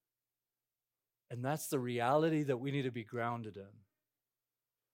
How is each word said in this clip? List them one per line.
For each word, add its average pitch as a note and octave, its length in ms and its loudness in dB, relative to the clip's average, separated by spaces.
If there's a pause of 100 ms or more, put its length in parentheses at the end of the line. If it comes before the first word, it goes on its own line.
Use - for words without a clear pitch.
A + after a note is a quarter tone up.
(1300)
And A#2+ 140 -6
that's D3+ 240 -2
the D3 100 2
reality C3 640 4
that C3+ 140 2
we C3+ 120 -4
need C#3 120 0
to C3 80 -2
be A#2 140 -6
grounded A#2 520 -4
in. G2 80 -12 (1300)